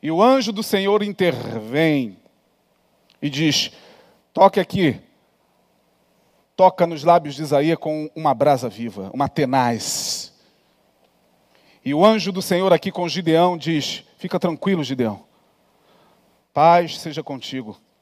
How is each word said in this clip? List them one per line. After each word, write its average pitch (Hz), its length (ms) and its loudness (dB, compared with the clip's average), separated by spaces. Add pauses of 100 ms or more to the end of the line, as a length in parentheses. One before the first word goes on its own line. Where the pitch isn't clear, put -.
E 156 80 -4
o 170 100 2
anjo 247 300 4
do 208 100 -6
Senhor 202 420 0
intervém 143 1160 -2 (1000)
e 147 80 -4
diz: 143 420 0 (640)
"Toque 196 260 4
aqui." 170 400 0 (1600)
Toca 185 300 4
nos 160 180 -6
lábios 156 320 4
de 139 60 -10
Isaías 147 360 0
com 156 380 -8
uma 151 200 0
brasa 131 340 0
viva, 101 440 -10
uma 135 140 -2
tenaz. 127 1040 -2 (1500)
E 131 100 -4
o 165 120 4
anjo 214 260 4
do 185 100 -6
Senhor 185 300 2
aqui 156 200 2
com 175 180 -4
Gideão 170 480 2
diz: 156 460 -4 (140)
"Fica 180 220 -6
tranquilo, 175 440 -2
Gideão. 123 420 -4 (1300)
Paz 170 460 4
seja 156 240 -10
contigo. 127 560 -10 (220)